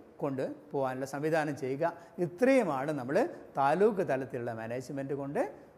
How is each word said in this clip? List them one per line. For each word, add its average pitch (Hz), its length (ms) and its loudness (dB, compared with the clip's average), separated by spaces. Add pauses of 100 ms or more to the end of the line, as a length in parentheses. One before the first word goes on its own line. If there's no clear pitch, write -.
(160)
കൊണ്ട് 143 540 -4
പോകാനുള്ള 131 360 -2
സംവിധാനം 151 500 0
ചെയ്യുക. 139 360 -2 (260)
ഇത്രയുമാണ് 175 760 2
നമ്മൾ 147 360 2 (280)
താലൂക്ക് 175 520 4
തലത്തിലുള്ള 127 440 -2
മാനേജ്മെന്റ് 127 600 -6
കൊണ്ട് 143 380 -2 (260)